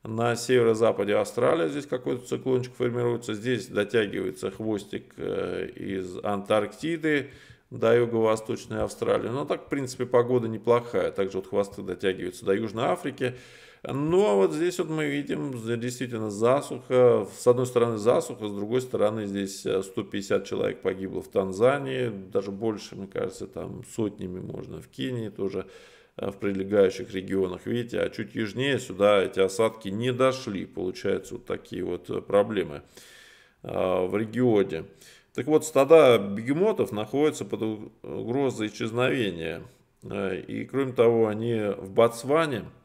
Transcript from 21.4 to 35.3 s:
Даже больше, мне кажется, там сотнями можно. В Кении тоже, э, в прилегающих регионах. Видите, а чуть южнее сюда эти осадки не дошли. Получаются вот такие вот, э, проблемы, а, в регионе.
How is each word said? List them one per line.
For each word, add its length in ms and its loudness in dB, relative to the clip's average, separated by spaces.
Даже 420 -4
больше, 440 -6
мне 120 -10
кажется, 380 -6
там 380 -12
сотнями 440 -4
можно. 420 -12
В 60 -20
Кении 420 -6
тоже, 380 -6
э, 140 -6
в 60 -14
прилегающих 760 2
регионах. 540 -2
Видите, 320 -4
а 100 0
чуть 240 -10
южнее 460 -2
сюда 440 4
эти 160 -2
осадки 500 2
не 220 -2
дошли. 540 0
Получаются 680 -4
вот 100 -14
такие 380 -8
вот, 260 -6
э, 100 -4
проблемы, 600 0
а, 440 0
в 120 -2
регионе. 680 2